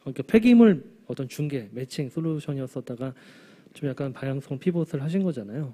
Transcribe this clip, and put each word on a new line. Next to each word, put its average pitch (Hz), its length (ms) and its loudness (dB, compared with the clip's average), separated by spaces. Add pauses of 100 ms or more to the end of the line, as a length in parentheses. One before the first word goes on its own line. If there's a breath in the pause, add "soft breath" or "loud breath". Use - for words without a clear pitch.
그러니까 131 220 -8
폐기물 226 600 6 (240)
어떤 127 200 -8
중개, 139 440 -6
매칭 131 380 -8
솔루션이었었다가 135 1040 -6 (600 loud breath)
좀 143 160 -6
약간 135 240 -6
방향성 135 460 -6
피봇을 165 420 0
하신 170 220 0
거잖아요. 127 500 -6